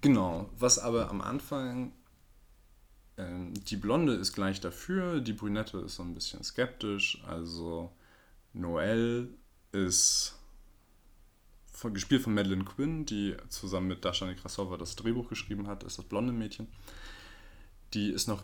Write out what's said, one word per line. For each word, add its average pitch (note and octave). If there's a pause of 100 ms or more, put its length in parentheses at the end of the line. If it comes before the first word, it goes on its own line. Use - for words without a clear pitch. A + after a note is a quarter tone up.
Genau, G2 (100)
was B2
aber A2+
am F#2+
Anfang, B2+ (1200)
ähm, F2+
die G2+
Blonde C3
ist F#2+
gleich F#2+
dafür, F3
die A2+
Brünette G#2
ist F2+
so F2+
ein E2+
bisschen -
skeptisch. G#2+
Also E2+ (580)
Noelle A2+ (420)
ist - (1300)
von, A2+
gespielt A2
von A2
Madeleine F#2+
Quinn, D#3
die G2+ (100)
zusammen F#2
mit F2+
Dasha F#2
Nekrasova F2+
das E2+
Drehbuch A#2
geschrieben G2+
hat, G2
ist F2
das -
blonde A#2+
Mädchen. A2+ (1300)
Die G#2
ist -
noch G2+